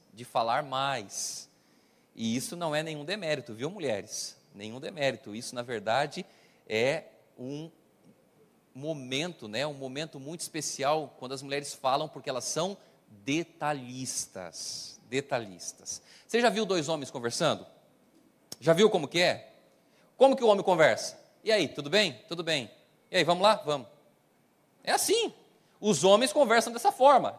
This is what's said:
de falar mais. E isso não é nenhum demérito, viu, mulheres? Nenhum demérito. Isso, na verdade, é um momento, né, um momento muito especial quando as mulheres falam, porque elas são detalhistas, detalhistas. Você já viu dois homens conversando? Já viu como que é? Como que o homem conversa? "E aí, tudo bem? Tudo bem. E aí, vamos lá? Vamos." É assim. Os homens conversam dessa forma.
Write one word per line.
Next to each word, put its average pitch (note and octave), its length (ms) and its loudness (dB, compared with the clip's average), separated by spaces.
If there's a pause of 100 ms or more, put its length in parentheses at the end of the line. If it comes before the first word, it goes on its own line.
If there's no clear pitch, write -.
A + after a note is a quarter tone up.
(140)
de A2+ 100 -16
falar A#2+ 380 0
mais. C3+ 880 -6 (680)
E A2+ 220 -4
isso C3+ 180 -6
não E3+ 200 -4
é D#3 80 0
nenhum D3+ 220 -8
demérito, D#3 500 -6
viu, B2+ 160 -6
mulheres? C3 680 -6 (180)
Nenhum G#2+ 240 -12
demérito. C3 560 -4
Isso, A#2+ 200 -12
na B2 80 -8
verdade, B2 640 -2 (440)
é C3 360 0 (320)
um D3 340 -12 (1040)
momento, C#3 760 -6
né, A#2+ 180 -4
um D3+ 80 -6
momento C#3 460 -10
muito D#3 200 -12
especial D3 800 -4
quando B2+ 140 -10
as C3+ 100 -10
mulheres C#3+ 320 -6
falam, C#3+ 340 -2
porque D3 220 -10
elas B2 140 -6
são F#3 320 -2 (320)
detalhistas, B2+ 1900 -6 (100)
detalhistas. A#2 880 -6 (260)
Você A3+ 140 0
já A#3+ 80 4
viu G#3+ 160 0
dois F3 240 0
homens D3+ 220 -4
conversando? A#2+ 560 -2 (960)
Já D#3 120 4
viu G3+ 160 6
como F3 200 0
que E3+ 120 0
é? D3 320 0 (640)
Como C4+ 200 8
que A#3+ 80 -2
o A3+ 40 8
homem G3 160 4
conversa? D#3 560 4 (240)
"E G#3+ 80 2
aí, F3+ 160 4
tudo C#3+ 220 -8
bem? E3+ 380 2
Tudo E3+ 140 -8
bem. D3+ 280 -2 (400)
E - 60 -2
aí, E3 80 4
vamos F3 180 2
lá? G#3 140 6
Vamos." C#3+ 320 -4 (960)
É - 80 -2
assim. G4+ 420 0 (460)
Os F#3 240 2
homens G#3+ 280 8
conversam A#3 400 4
dessa F#4+ 200 0
forma. B3+ 460 6